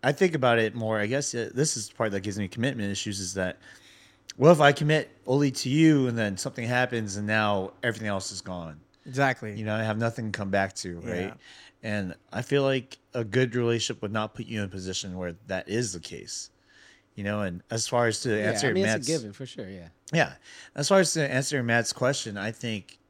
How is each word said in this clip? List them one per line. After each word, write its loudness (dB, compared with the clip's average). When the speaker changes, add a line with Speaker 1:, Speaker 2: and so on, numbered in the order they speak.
Speaker 1:
I 4
think 2
about 6
it 2
more, 0
I 0
guess, -2
uh, -4
this 0
is -8
the -20
part 0
that -2
gives -6
me -2
commitment -2
issues, -6
is -8
that, -2
what 8
if 6
I 10
commit 2
only 2
to -6
you 6
and -2
then 0
something -8
happens 0
and -4
now 2
everything -2
else -2
is -12
gone? -10
Speaker 2:
Exactly. -2
Speaker 1:
You -6
know, 0
I 0
have 0
nothing -2
to -8
come -4
back 0
to, -10
right? -6
Speaker 2:
Yeah. -6
Speaker 1:
And -4
I -4
feel 2
like -2
a -2
good 2
relationship 0
would -6
not -4
put -10
you -6
in -2
a -6
position -8
where -6
that -6
is -2
the -12
case. -14
You -8
know, -2
and -6
as -4
far 2
as 0
to -2
Speaker 3:
Yeah, 2
Speaker 1:
answer 0
Speaker 3:
I 2
mean, 2
Speaker 1:
Matt's 0
Speaker 3:
it's -
a 0
given -8
for -14
sure, -12
yeah. -16
Speaker 1:
Yeah. 2
As -2
far 8
as 4
to 0
answer 0
Matt's 2
question, -2
I -4
think -8